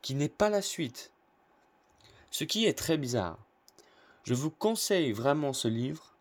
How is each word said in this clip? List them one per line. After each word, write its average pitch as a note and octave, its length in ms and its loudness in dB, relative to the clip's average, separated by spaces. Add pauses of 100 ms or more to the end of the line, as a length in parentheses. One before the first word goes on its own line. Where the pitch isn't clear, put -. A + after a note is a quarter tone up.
qui C3+ 140 -4
n'est D3 140 0
pas G#3+ 200 2
la G3+ 120 2
suite. - 500 -8 (1200)
Ce - 140 -4
qui A3 200 0
est G#3 120 2
très D#3+ 200 2
bizarre. A#2+ 420 -2 (840)
Je B2 100 0
vous D3 160 -2
conseille G3+ 600 0
vraiment C#3 420 0
ce B2 140 -2
livre B2 540 -4